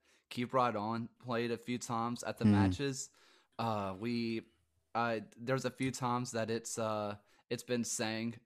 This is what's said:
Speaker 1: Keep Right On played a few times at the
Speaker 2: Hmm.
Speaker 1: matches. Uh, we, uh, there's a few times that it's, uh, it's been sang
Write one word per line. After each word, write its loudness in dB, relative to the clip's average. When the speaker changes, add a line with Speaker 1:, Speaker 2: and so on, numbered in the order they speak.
Speaker 1:
Keep -4
Right 4
On -2
played 0
a 0
few -4
times -2
at -4
the 4
Speaker 2:
Hmm. 10
Speaker 1:
matches. 2
Uh, 0
we, -2
uh, 2
there's 0
a -2
few 0
times -2
that 0
it's, -4
uh, -2
it's -4
been 0
sang -2